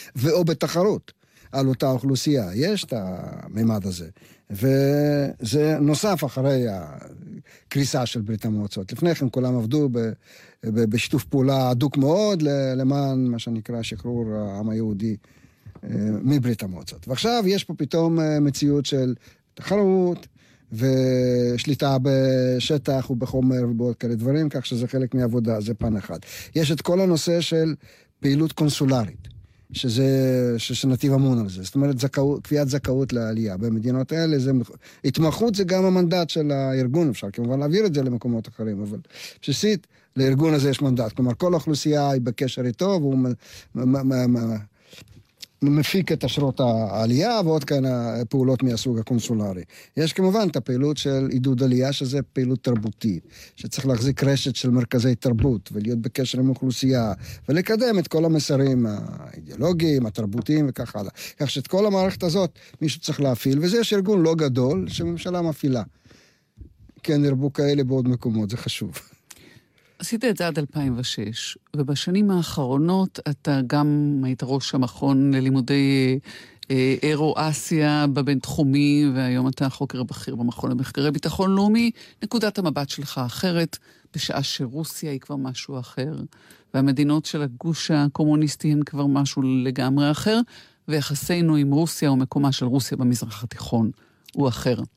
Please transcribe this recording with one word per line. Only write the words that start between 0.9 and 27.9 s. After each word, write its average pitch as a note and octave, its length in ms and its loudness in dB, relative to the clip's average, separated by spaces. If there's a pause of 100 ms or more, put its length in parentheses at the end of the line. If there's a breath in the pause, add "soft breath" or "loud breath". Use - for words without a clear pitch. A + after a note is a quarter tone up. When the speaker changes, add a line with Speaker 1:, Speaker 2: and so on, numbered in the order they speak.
Speaker 1:
על C3+ 160 2
אותה C3 220 2
אוכלוסייה. C3 640 0
יש F#3 300 0
את - 120 -12
הממד G2+ 920 -4
הזה. E2+ 220 -8 (420 soft breath)
וזה C#3 1300 2
נוסף D3+ 440 2
אחרי C3 440 0
הקריסה G2 1400 -6
של A#2 140 -6
ברית G#2+ 240 -4
המועצות. G#2 480 -4
לפני E3 220 0
כן C3+ 160 0
כולם B2+ 260 0
עבדו C3+ 360 0
ב-, A#2+ 60 -2 (680 loud breath)
ב-, A2 200 0
בשיתוף A#2 400 0
פעולה C3 460 2
הדוק C3+ 260 0
מאוד F3 460 2
ל-, C#3 340 0
למען C3 500 0
מה A#2+ 120 -2
שנקרא A2+ 440 -6
שחרור A2+ 520 -6
העם G#2 340 -4
היהודי, A2 480 -2 (680 soft breath)
אה, - 60 -10 (320)
מברית B2 400 0
המועצות. F#2 460 -12
ועכשיו A3 380 0
יש F#3+ 180 2
פה E3+ 100 -10
פתאום, E3 460 0
אה, D3+ 200 2
מציאות C#3+ 460 2
של C3 280 0 (440 soft breath)
תחרות F#3+ 680 2 (460 soft breath)
ושליטה B2+ 1300 2
בשטח C3 1080 2
ובחומר B2+ 580 0
ובעוד A#2+ 280 -2
כאלה A#2+ 180 -2
דברים, C#3 340 0
כך C#3 180 -6
שזה A#2+ 220 -2
חלק C3 260 -2
מעבודה, A#2 460 0
זה A2 140 -4
פן A2 220 -2
אחד. E2+ 220 -8 (360 loud breath)
יש D#3 160 2
את D#3+ 100 -2
כל F3+ 200 2
הנושא E3+ 400 2
של D#3+ 340 0 (460 soft breath)